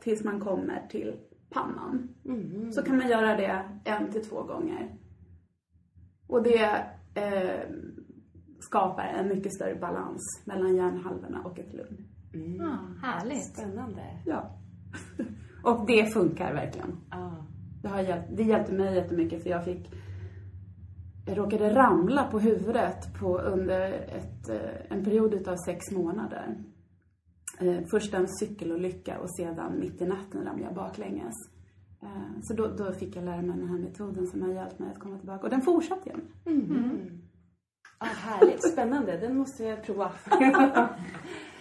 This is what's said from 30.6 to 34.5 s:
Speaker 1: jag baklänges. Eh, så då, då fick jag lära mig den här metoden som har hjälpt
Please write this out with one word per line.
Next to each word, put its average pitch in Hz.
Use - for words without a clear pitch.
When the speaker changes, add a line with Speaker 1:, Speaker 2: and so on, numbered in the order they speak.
Speaker 1:
jag -
baklänges. 190
Eh, 202
så -
då, 214
då 196
fick 190
jag 180
lära 175
mig 180
den 180
här 180
metoden 185
som 196
har 185
hjälpt 185